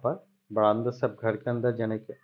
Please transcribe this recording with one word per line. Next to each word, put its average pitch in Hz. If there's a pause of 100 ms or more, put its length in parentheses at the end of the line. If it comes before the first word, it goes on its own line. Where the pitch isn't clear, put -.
पर, 143 (360)
बरामदा 110
सब 110
घर 110
के -
अंदर 120
जाने 110
के, - (100)